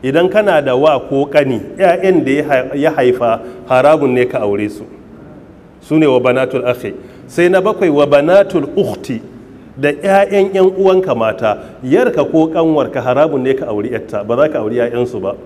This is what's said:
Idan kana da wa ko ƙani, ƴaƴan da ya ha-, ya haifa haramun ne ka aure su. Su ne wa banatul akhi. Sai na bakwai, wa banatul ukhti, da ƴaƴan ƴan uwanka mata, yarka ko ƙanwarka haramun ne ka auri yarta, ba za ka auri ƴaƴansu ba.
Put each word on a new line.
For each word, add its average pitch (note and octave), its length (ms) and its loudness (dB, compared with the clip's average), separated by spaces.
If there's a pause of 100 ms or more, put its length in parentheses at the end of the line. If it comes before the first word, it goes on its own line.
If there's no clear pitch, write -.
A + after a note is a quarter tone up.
Idan D#3+ 260 0
kana F#3+ 320 2
da C3 140 0
wa C#3+ 240 2
ko C#3 260 -2
ƙani, C3+ 340 0 (180)
ƴaƴan F3+ 480 2
da C3+ 60 -2
ya C#3+ 120 0
ha-, C#3 320 -2
ya D3 160 0
haifa B2 480 0 (300)
haramun C#3 440 2
ne B2 120 2
ka B2 140 -6
aure G#2 300 -2
su. G#2+ 140 -14 (960)
Su - 180 -2
ne D#3 100 4
wa B2+ 120 4
banatul B2+ 460 0
akhi. B2 280 -4 (340)
Sai F3 220 0
na F#3 120 2
bakwai, G#3 280 0
wa C#3+ 160 2
banatul D3+ 720 2
ukhti, A#2+ 460 -4 (560)
da C#3+ 160 0
ƴaƴan G3 580 2
ƴan F#3+ 260 2
uwanka F#3 380 2
mata, A2 420 0 (260)
yarka D3+ 460 2
ko D#3+ 180 2
ƙanwarka D#3 540 0
haramun C3+ 420 0
ne C3 100 0
ka C3 140 -4
auri G#2+ 240 -4
yarta, A2 360 -8
ba A#2 80 0
za D3 140 2
ka D3+ 100 -4
auri A2 160 -4
ƴaƴansu A#2+ 460 -2
ba. - 140 -6 (100)